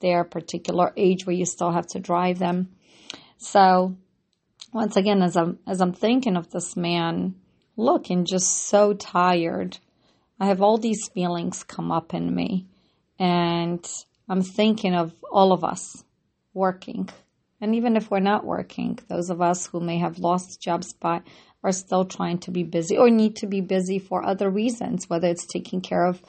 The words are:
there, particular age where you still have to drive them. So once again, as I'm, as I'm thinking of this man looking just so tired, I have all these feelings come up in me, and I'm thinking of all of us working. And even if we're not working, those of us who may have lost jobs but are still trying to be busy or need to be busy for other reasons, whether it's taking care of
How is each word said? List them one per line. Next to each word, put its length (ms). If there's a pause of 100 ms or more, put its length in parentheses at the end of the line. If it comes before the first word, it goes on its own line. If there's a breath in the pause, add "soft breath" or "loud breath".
there, 220
particular 720
age 300
where 100
you 100
still 260
have 160
to 120
drive 380
them. 320 (680 loud breath)
So 580 (760)
once 240
again, 280
as 120
I'm, 300
as 160
I'm 120
thinking 440
of 140
this 260
man 560 (420)
looking 500
just 420
so 260
tired, 880 (600)
I 60
have 160
all 160
these 380
feelings 480
come 280
up 220
in 220
me, 320 (500 soft breath)
and 640 (460)
I'm 140
thinking 500
of 220 (160)
all 200
of 120
us 400 (500)
working. 560 (500)
And 140
even 240
if 140
we're 80
not 260
working, 640
those 240
of 100
us 240
who 140
may 180
have 220
lost 420
jobs 320
but 300 (400 loud breath)
are 80
still 340
trying 360
to 100
be 100
busy 340
or 140
need 280
to 100
be 140
busy 360
for 260
other 240
reasons, 600
whether 180
it's 200
taking 340
care 240
of 240